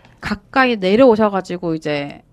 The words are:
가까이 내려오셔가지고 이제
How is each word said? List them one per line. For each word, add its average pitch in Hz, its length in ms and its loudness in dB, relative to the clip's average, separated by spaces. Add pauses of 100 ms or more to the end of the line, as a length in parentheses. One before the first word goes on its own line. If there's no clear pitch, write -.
(220)
가까이 247 560 -2
내려오셔가지고 196 1000 2
이제 147 460 -6 (120)